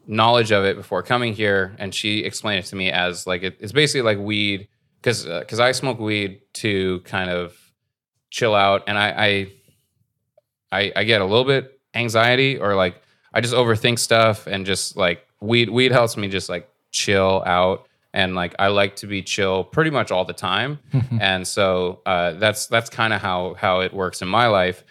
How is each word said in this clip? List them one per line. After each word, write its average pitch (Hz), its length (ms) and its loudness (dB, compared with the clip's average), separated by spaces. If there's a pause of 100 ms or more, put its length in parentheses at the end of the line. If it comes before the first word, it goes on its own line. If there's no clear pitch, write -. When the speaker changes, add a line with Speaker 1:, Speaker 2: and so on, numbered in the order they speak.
Speaker 1:
knowledge 113 460 2
of 98 120 4
it 98 120 0
before 95 260 -4
coming 123 300 0
here, 101 460 0
and 98 160 -8
she 107 260 -2
explained 101 400 -4
it 90 60 -10
to 101 100 -12
me 92 140 -2
as, 90 360 -2
like, 90 160 -2
it, 92 160 -6
it's 101 140 -12
basically 143 300 2
like 107 160 2
weed, 101 500 -2 (340)
'cause, - 240 -2
uh, 85 220 -6
'cause 107 120 -8
I 123 120 4
smoke 127 260 -4
weed 104 420 -4 (140)
to 95 520 -2
kind 92 240 -4
of 87 260 -6 (720)
chill 110 240 0
out, 98 320 4
and 104 120 -2
I, 101 500 0 (1200)
I, 95 80 0
I, 101 160 0
I 101 80 0
get 110 160 4
a 95 40 2
little 110 200 4
bit 131 360 -2 (140)
anxiety, 120 640 2
or, 101 160 0
like, 92 260 0 (320)
I 113 80 0
just 117 140 0
overthink 117 440 2
stuff, 113 480 2
and 95 200 -4
just, - 300 -4
like, 90 300 0 (140)
weed, 113 300 2
weed 123 220 2
helps 120 240 2
me 101 120 -4
just, 95 200 -6
like, 90 200 -8 (240)
chill 95 540 2
out, 92 400 0 (260)
and, 92 220 -2
like, 87 240 -4
I 98 100 2
like 101 280 0
to - 100 -14
be 101 160 -6
chill 95 420 -2
pretty 160 260 -2
much 123 200 -2
all 95 140 0
the 90 80 -10
time, 110 460 -4 (140)
Speaker 2:
<laughs> 120 280 0
Speaker 1:
and 92 260 0
so, 92 600 0
uh, 87 260 0
that's, 104 340 0
that's 117 240 -2
kinda 110 280 -2
how, 92 360 -4
how 92 260 0
it 92 120 -2
works 92 300 -6
in 92 60 -6
my 113 180 4
life. 92 440 2